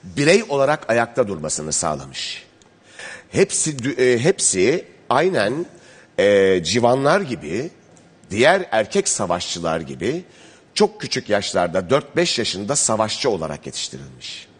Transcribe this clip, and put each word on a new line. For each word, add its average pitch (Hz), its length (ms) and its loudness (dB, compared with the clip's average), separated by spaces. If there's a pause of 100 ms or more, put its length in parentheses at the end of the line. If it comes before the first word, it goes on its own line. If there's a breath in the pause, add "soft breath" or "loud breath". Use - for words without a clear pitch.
Birey 151 440 2
olarak 139 420 0
ayakta 117 380 2
durmasını 78 440 -6
sağlamış. 69 720 -6 (840 loud breath)
Hepsi 156 460 0
dü-, 127 240 -4 (140)
e, 117 40 2
hepsi 131 680 2 (260)
aynen, 139 560 0 (520 loud breath)
e, 98 460 4
civanlar 127 560 2
gibi, 120 500 -6 (600)
diğer 160 400 4
erkek 104 380 0
savaşçılar 85 720 -2
gibi 82 440 -6 (500 loud breath)
çok 208 260 0
küçük - 280 -6
yaşlarda, 92 600 0
dört 147 260 0
beş 170 220 0
yaşında 131 380 -4
savaşçı 107 540 0
olarak 78 360 -6
yetiştirilmiş. 65 840 -14 (120)